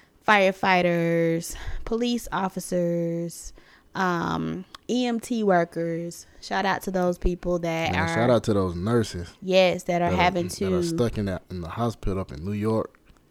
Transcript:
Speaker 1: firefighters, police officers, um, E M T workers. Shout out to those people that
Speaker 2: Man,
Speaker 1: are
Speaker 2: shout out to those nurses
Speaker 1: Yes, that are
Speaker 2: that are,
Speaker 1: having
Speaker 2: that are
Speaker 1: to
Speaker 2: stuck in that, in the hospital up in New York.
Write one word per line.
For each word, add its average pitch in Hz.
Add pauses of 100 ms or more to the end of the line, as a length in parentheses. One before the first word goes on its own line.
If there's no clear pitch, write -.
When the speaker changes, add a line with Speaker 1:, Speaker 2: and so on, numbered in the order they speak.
(260)
Speaker 1:
firefighters, 175 (300)
police 240
officers, 170 (420)
um, 170 (260)
E 247
M 233
T 226
workers. 170 (140)
Shout 196
out 190
to 196
those 180
people 180
that 165
Speaker 2:
Man, -
Speaker 1:
are 165
Speaker 2:
shout 120
out 117
to 113
those 92
nurses 92 (120)
Speaker 1:
Yes, 185
that 175
are 175
Speaker 2:
that -
are, 180
Speaker 1:
having 180
Speaker 2:
that -
are 196
Speaker 1:
to 180
Speaker 2:
stuck 143
in 107
that, 92
in 92
the 80
hospital 107
up -
in 73
New 98
York. 107 (320)